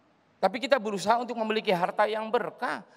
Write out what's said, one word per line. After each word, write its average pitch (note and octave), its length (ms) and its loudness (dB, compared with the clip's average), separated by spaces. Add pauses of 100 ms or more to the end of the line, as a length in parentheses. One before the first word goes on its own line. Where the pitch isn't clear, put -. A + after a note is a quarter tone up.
(380)
Tapi G3 240 0
kita C4+ 160 4
berusaha G#3 400 0
untuk A#3 240 -4
memiliki G#3+ 320 0
harta F3+ 320 2
yang G#3+ 240 -4
berkah. G#3+ 560 -4 (120)